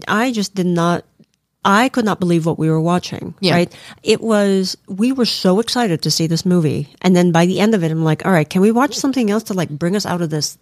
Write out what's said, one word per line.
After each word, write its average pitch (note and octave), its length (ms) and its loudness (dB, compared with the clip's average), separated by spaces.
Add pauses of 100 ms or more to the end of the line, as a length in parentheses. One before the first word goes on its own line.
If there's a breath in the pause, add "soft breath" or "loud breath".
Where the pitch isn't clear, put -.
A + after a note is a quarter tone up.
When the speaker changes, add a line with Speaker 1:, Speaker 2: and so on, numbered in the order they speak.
Speaker 1:
I A#3 260 0
just G#3 220 -6
did F3+ 120 -2
not, E3+ 380 0 (600)
I G#3 240 4
could B3 160 -2
not G3 160 -2
believe E3+ 260 2
what D#3+ 120 -2
we D#3+ 120 0
were D#3+ 100 2
watching, F3 600 -4
Speaker 2:
Yeah. F3+ 140 2
Speaker 1:
right? F3 200 0 (280 loud breath)
It G#3+ 180 2
was, G3+ 560 0 (100)
we G#3+ 260 -2
were C4 140 -2
so F#3 340 0
excited A3+ 420 -2
to D#3+ 80 -2
see D#3+ 160 0
this D#3+ 200 -2
movie. D3+ 420 0 (140)
And F#3 140 4
then F3 160 4
by E3 140 4
the F#3 140 0
end A3 140 2
of F#3 100 0
it, D#3+ 60 0
I'm D#3+ 140 -2
like, D#3 200 0
"All F#3+ 80 0
right, D#3 160 2
can F#3 140 0
we G#3+ 80 4
watch C4 240 0
something B3+ 360 0
else A3 140 0
to, G#3+ 100 -8
like, E3 140 -2
bring E3+ 280 -4
us G3+ 100 -4
out F3 160 -4
of D#3 80 -4
this, D3+ 320 -6